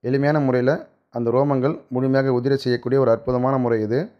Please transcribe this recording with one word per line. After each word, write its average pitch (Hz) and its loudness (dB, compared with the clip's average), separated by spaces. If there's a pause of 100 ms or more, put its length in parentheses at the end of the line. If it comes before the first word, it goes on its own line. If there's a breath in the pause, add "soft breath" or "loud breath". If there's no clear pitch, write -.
எளிமையான 139 0
முறையில 127 2 (360)
அந்த 120 -4
ரோமங்கள் 139 0 (140)
முழுமையாக 135 0
உதிர 127 0
செய்யக்கூடிய 127 0
ஒரு 123 4
அற்புதமான 127 0
முறை 117 0
இது. 123 -2